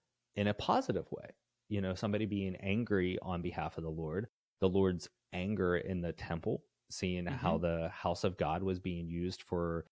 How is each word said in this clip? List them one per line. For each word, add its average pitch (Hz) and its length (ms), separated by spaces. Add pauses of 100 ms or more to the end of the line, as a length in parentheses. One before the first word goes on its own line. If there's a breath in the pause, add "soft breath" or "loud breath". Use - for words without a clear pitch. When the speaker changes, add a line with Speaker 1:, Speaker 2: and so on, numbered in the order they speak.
(340 soft breath)
Speaker 1:
in 101 140
a 104 60
positive - 580
way. - 160 (400)
You 104 140
know, 92 120
somebody 104 320
being 95 300
angry 98 640
on 87 220
behalf 85 340
of 82 80
the 80 60
Lord, 80 380 (320)
the 95 80
Lord's 92 400 (240)
anger 92 440
in 90 240
the 85 120
temple, - 520 (260)
seeing 90 360
how 85 320
Speaker 2:
Mm-hmm. - 0
Speaker 1:
the 85 320
house - 340
of 92 140
God 82 240
was 92 180
being 85 280
used 85 340
for, 85 500